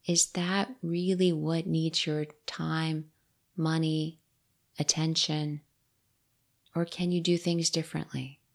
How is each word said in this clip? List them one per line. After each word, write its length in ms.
is 220
that 420
really 500
what 320
needs 400
your 200
time, 600
money, 600
attention? 840
Or 100
can 260
you 100
do 160
things 340
differently? 680